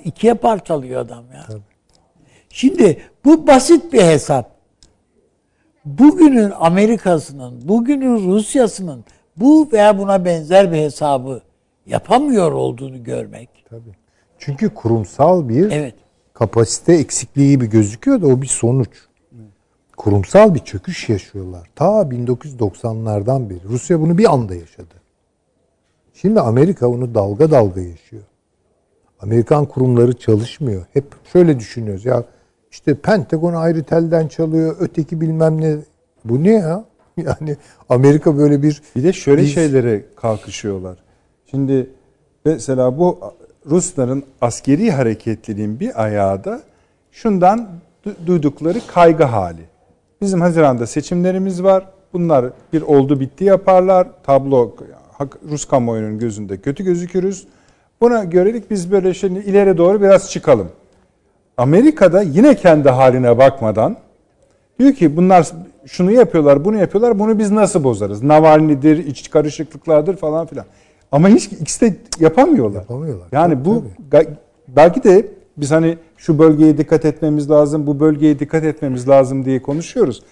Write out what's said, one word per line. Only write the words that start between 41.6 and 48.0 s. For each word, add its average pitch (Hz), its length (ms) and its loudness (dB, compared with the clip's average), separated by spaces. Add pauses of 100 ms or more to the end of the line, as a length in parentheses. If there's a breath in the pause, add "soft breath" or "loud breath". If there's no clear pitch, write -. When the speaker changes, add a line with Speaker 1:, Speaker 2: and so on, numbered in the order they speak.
Speaker 3:
mesela 127 540 -2
bu 175 200 0 (480)
Rusların 139 560 -4 (180)
askeri 143 500 -2
hareketliliğin 110 920 -6
bir 202 240 -6
ayağı 101 400 -4
da 233 160 -10 (500)
şundan 208 580 0 (380)